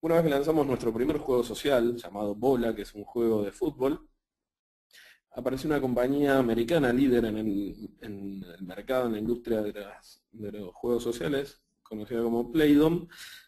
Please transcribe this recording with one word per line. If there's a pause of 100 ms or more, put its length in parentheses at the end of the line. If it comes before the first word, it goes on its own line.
Una
vez
que
lanzamos
nuestro
primer
juego
social,
llamado
Bola,
que
es
un
juego
de
fútbol, (1300)
apareció
una
compañía
americana
líder
en
el, (120)
en
el
mercado,
en
la
industria
de
las,
de
los
juegos
sociales, (200)
conocida
como
Playdom, (400)